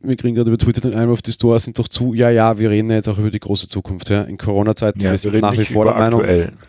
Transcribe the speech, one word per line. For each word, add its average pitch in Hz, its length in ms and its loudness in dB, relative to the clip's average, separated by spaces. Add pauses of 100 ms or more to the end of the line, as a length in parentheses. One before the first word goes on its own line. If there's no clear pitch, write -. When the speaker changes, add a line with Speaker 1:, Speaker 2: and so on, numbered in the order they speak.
Speaker 1:
wir 131 160 -4
kriegen 120 180 -2
gerade 113 160 2
über 113 60 2
Twitter 117 240 0
den 123 140 -2
Einwurf, 117 260 0
die - 100 -8
Stores 117 340 2
sind 117 140 -6
doch 120 100 -4
zu. 123 260 -2
Ja, 120 160 4
ja, 113 280 2
wir 110 120 0
reden 107 180 2
ja 113 80 2
jetzt 104 120 0
auch 101 100 -2
über 107 120 -2
die 104 80 -4
große - 300 -4
Zukunft, 95 400 -8
ja. 101 140 2
In 95 160 -10
Corona-Zeiten, 104 640 0
Speaker 2:
Ja, 98 80 -2
Speaker 1:
wir - 20 2
Speaker 2:
wir 95 80 2
Speaker 1:
sind 104 140 -2
Speaker 2:
reden 110 100 2
Speaker 1:
nach 101 100 2
wie 110 60 0
Speaker 2:
nicht 104 140 -2
Speaker 1:
vor 107 120 2
Speaker 2:
über 110 80 4
Speaker 1:
der 110 80 0
Meinung, 113 200 2
Speaker 2:
aktuell. 90 320 2 (160)